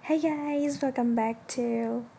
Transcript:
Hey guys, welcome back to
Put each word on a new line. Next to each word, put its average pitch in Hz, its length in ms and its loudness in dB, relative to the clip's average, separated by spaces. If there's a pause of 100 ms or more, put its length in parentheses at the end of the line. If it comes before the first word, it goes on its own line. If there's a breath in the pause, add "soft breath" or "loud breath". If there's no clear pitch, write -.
Hey 311 160 2
guys, 294 560 0
welcome 240 400 2
back 226 400 -2
to 233 480 -2 (120)